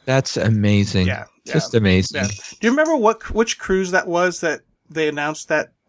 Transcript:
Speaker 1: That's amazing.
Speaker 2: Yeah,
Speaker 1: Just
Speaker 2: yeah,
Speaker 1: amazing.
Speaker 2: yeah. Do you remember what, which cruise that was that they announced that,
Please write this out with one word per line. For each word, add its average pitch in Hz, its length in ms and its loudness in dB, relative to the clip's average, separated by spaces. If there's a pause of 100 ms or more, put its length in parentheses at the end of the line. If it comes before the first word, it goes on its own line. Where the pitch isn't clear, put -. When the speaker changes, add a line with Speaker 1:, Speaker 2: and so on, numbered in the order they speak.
Speaker 1:
That's 131 320 0
amazing. 101 680 2
Speaker 2:
Yeah, - 200 -2 (200)
Speaker 1:
Just - 300 -4
Speaker 2:
yeah, - 20 4
Speaker 1:
amazing. 95 460 2
Speaker 2:
yeah. 98 40 -2
Do - 300 -12 (100)
you 240 40 4
remember 311 240 2
what, 220 340 0
which 226 300 -2
cruise 190 320 -2
that 185 160 0
was 175 320 0
that 156 220 -4 (280)
they 156 180 -2
announced 147 420 -6
that, 156 220 0 (180)